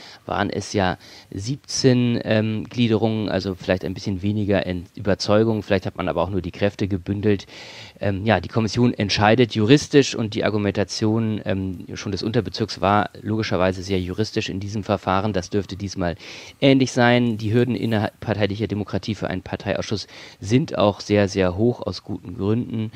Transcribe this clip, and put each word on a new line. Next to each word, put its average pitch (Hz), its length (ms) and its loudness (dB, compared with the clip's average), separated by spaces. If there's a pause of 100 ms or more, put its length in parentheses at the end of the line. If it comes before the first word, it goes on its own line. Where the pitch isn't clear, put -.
(240)
waren 92 240 -2
es - 240 -8
ja 92 240 2 (340)
siebzehn, 123 920 0
ähm, 110 400 0
Gliederungen, 110 640 0
also 92 260 -2
vielleicht 95 300 -2
ein 87 80 -4
bisschen 95 300 -6
weniger 101 420 0
in 90 300 -6
Überzeugung. 104 680 2
Vielleicht 95 220 0
hat - 140 -8
man 90 100 -2
aber 82 140 0
auch 90 80 -2
nur 98 100 -2
die 85 100 -6
Kräfte 101 380 -2
gebündelt. 101 580 -2 (540)
Ähm, 98 240 -2
ja, 101 160 2
die - 80 -6
Kommission 117 460 0
entscheidet 110 600 4
juristisch 131 600 4
und 107 180 -4
die 107 120 -2
Argumentation, 107 1000 0
ähm, 95 480 -4
schon 98 200 -6
des 90 100 -4
Unterbezirks 107 580 -2
war 98 300 4 (100)
logischerweise 95 640 0
sehr 95 180 0
juristisch 92 480 -4
in 95 120 -6
diesem 101 220 -6
Verfahren. 98 520 0
Das 90 160 -4
dürfte 101 260 -4
diesmal 92 400 -4 (420)
ähnlich 135 340 4
sein. 120 440 4
Die 107 160 -2
Hürden 120 220 4
innerparteilicher 104 920 -2
Demokratie 101 480 -4
für - 140 -4
einen 92 140 -4
Parteiausschuss - 640 -4 (340)
sind 110 380 0
auch 101 220 4
sehr, 101 280 2
sehr 92 260 2
hoch 117 280 0
aus 95 220 -6
guten - 320 -10
Gründen. 110 600 -2